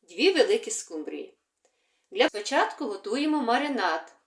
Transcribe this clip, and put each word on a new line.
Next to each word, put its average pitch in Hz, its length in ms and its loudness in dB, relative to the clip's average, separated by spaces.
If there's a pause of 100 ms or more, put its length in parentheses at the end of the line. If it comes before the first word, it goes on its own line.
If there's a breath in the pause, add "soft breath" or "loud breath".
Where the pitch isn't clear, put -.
Дві 277 300 0
великі 226 380 2
скумбрії. - 680 -10 (720)
Для 233 180 2
початку 285 560 -2
готуємо 269 580 -2
маринад. 233 840 0